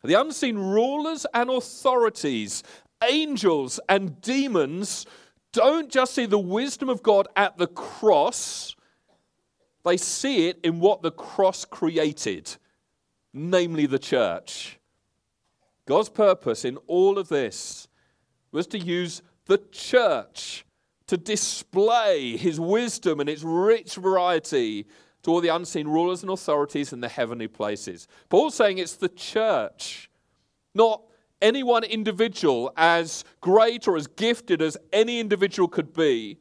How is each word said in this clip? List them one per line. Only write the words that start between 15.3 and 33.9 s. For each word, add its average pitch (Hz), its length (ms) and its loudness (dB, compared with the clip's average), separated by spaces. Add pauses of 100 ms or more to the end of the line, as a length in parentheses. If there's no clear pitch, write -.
God's 208 220 2
purpose 180 560 0
in 131 220 -6
all 190 320 2
of 185 100 -8
this - 580 -4 (640)
was 165 180 -4
to 220 100 -8
use 175 440 -6 (240)
the 202 120 4 (120)
church - 920 -2 (420)
to 190 100 -2
display 196 1200 0
his 165 220 -2
wisdom 185 640 -2
and 143 80 -2
its 151 140 -6
rich 180 540 -2
variety 170 920 0 (360)
to 165 80 -2
all 170 100 2
the 170 80 0
unseen 165 380 -4
rulers 170 360 -2
and 185 80 -8
authorities 147 640 -2
in 120 80 -14
the 120 80 -6
heavenly 117 400 -6
places. 101 600 -8 (200)
Paul's 254 260 4
saying 202 240 2
it's 170 180 -8
the 180 120 -2
church, - 1000 -4 (640)
not 220 280 4 (380)
any 240 220 4
one 233 220 2
individual 180 920 0
as 165 480 2 (160)
great 220 480 4
or 180 80 2